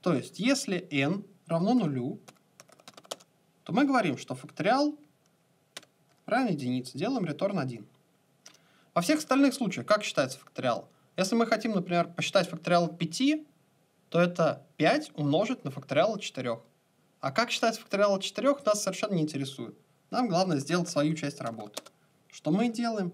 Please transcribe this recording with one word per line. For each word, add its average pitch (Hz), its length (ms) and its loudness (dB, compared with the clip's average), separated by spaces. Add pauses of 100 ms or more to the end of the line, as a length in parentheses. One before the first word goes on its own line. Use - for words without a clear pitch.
То 180 100 2
есть, - 260 -4
если 214 520 0
n 147 340 0 (220)
равно 180 280 2
нулю, 151 440 0 (1500)
то - 80 -8
мы 254 120 4
говорим, 214 340 2
что - 160 -10
факториал 277 640 0 (1300)
равен 233 240 2
единице. 127 460 -4
Делаем 220 260 -2
return 185 360 -2
один. 120 260 -6 (1080)
Во 175 80 2
всех 302 160 2
остальных 269 360 4
случаях 190 320 -4
как - 180 4
считается 131 340 -2
факториал? - 500 -4 (280)
Если 190 180 0
мы 233 120 4
хотим, 226 260 0
например, 175 400 0
посчитать - 360 0
факториал 175 360 2
от 165 140 -6
пяти, 269 480 0 (640)
то 170 120 2
это 175 460 0 (100)
пять 240 380 2
умножить 165 500 0
на 139 60 -4
факториал 151 440 0
от 190 60 -8
четырех. 123 400 -6 (600)
А 135 120 -4
как 240 180 2
считается 226 300 0
факториал 202 340 2
от 190 80 -2
четырех, 277 420 -2
нас 208 180 2
совершенно 196 320 -4
не 160 80 2
интересует. 135 540 -6 (340)
Нам 247 180 0
главное 175 300 2
сделать 165 300 0
свою 151 260 0
часть 143 260 -6
работы. 110 420 -10 (480)
Что - 200 -6
мы 220 180 4
делаем? 220 460 -2